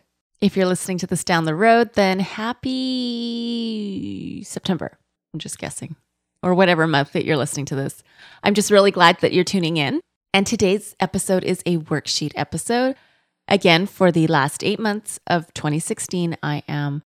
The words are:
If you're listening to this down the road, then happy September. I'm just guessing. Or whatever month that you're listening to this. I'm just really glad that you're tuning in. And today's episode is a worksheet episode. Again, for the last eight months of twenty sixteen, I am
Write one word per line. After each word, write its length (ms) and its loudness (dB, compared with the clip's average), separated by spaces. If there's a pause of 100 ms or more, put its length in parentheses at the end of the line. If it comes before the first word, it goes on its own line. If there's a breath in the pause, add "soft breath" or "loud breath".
(400)
If 160 2
you're 100 2
listening 340 -2
to 80 -8
this 180 -4
down 180 2
the 100 0
road, 420 4
then 260 2
happy 2250 -6
September. 520 -6 (360)
I'm 80 -10
just 160 -12
guessing. 400 -12 (440)
Or 140 2
whatever 320 4
month 240 0
that 140 -2
you're 100 0
listening 300 -4
to 100 -8
this. 280 -6 (380 loud breath)
I'm 120 2
just 180 2
really 200 6
glad 280 6
that 140 2
you're 100 4
tuning 320 0
in. 240 0 (340)
And 140 2
today's 540 0
episode 420 0
is 220 -2
a 100 0
worksheet 600 -4
episode. 600 -2 (540 soft breath)
Again, 360 4
for 280 2
the 140 4
last 360 0
eight 160 -2
months 480 -6
of 260 -2
twenty 260 -2
sixteen, 640 -4
I 280 -4
am 420 -4